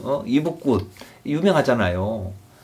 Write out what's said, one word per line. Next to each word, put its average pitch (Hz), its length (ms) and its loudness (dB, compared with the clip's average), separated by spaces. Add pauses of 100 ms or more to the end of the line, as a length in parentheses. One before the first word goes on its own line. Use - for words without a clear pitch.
어, 139 220 -4
이북굿 139 640 0 (360)
유명하잖아요. 113 1080 0 (300)